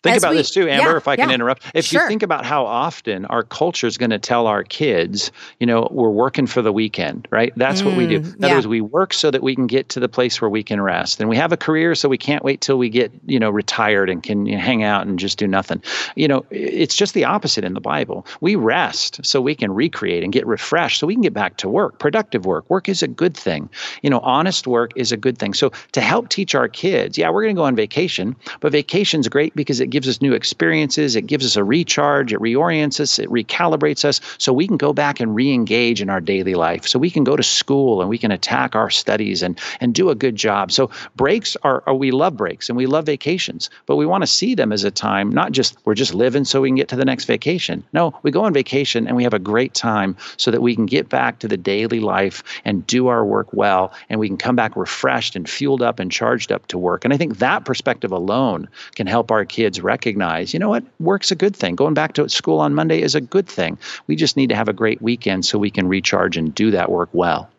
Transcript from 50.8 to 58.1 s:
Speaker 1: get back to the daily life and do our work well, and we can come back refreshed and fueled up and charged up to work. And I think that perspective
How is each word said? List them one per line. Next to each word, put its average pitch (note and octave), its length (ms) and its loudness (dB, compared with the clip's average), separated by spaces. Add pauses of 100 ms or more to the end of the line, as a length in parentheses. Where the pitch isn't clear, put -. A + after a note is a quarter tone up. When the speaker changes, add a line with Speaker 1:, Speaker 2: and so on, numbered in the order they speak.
Speaker 1:
get - 240 0
back B2+ 300 0
to A2 100 -6
the G#2 80 0
daily G#2+ 420 -2
life G2 440 -2 (200)
and G2+ 240 -2
do B2+ 200 2
our A#2 180 2
work G#2 260 0
well, G2 400 2 (180)
and A2 120 -2
we G#2+ 80 -2
can F#2+ 80 -4
come B2 180 0
back A2 220 0
refreshed A#2 580 -2
and F2 140 -6
fueled C#3 320 0
up A#2 180 0
and F#2 140 -4
charged A#2+ 400 0
up - 140 -6
to F#2 100 -6
work. F2+ 260 -2
And C3+ 100 2
I C#3+ 40 2
think C3 220 -2
that C#3 260 0
perspective A#2 480 -2